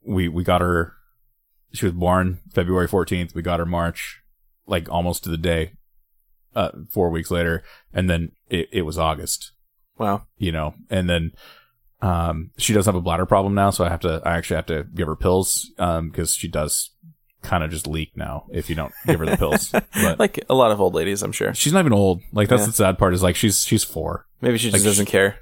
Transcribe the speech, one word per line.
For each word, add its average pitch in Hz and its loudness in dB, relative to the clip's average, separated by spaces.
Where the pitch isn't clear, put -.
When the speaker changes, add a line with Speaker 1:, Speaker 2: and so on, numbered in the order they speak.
Speaker 1:
we, 92 0
we 85 -2
got 90 2
her, 87 0
she - -4
was 87 0
born 90 2
February 90 2
fourteenth, 87 -2
we 87 -6
got 85 -2
her 85 -2
March, 85 -4
like, 87 -4
almost 87 -2
to 90 -8
the 82 -4
day, 82 -2
uh, 101 -2
four 90 0
weeks 82 -6
later, 85 -2
and 92 0
then 85 -2
it, 87 -4
it 92 -2
was 78 -6
August. 78 -4
Speaker 2:
Wow. 101 -2
Speaker 1:
You 87 -2
know, 78 -4
and 92 0
then, 82 0
um, 85 -2
she - 0
does 98 4
have 101 4
a 87 0
bladder 87 0
problem 101 4
now, 101 4
so 92 0
I 85 2
have 85 -2
to, 82 0
I 85 0
actually 82 -2
have 80 -6
to 78 -4
give 85 -2
her 78 -4
pills, - 0
um, 82 -2
'cause 82 -4
she - -8
does 76 -4
kinda 82 0
just 78 -6
leak 78 -6
now 71 -10
if - -6
you 80 -2
don't 76 -6
give 156 2
her 80 -2
the - 0
pills. 85 0
Speaker 2:
<laughs> - -2
Speaker 1:
But - 0
Speaker 2:
Like - 0
a 127 4
lot 123 6
of 104 0
old 92 4
ladies, 98 -2
I'm 101 -4
sure. 101 -2
Speaker 1:
she's 147 0
not 196 6
even 147 4
old. 95 4
Like, 104 2
that's 123 6
Speaker 2:
Yeah. 104 2
Speaker 1:
the 113 -2
sad 95 2
part 92 4
is, 90 2
like, 90 4
she's, - 2
she's 110 0
four. - -8
Speaker 2:
Maybe 123 2
she 117 -2
just 101 2
Speaker 1:
Like, - -
Speaker 2:
doesn't 101 2
Speaker 1:
sh- - -6
Speaker 2:
care. 98 4